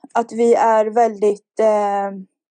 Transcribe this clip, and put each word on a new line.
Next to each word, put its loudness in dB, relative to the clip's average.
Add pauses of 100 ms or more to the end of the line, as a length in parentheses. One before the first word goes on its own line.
(140)
att -4
vi 2
är 2
väldigt... -2
Eh, -2 (320)